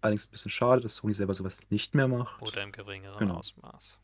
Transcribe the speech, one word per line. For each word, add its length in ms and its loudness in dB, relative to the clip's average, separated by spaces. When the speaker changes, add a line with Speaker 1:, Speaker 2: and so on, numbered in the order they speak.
Speaker 1:
Allerdings 260 2
ein 40 -20
bisschen 200 -8
schade, 300 6
dass 160 -4
Sony 180 0
selber 180 0
sowas 280 -4
nicht 240 0
mehr 120 6
macht. 460 -4
Speaker 2:
Oder 80 -4
im 100 -6
geringeren 540 -6
Speaker 1:
Genau. 60 2
Speaker 2:
Ausmaß. 720 -12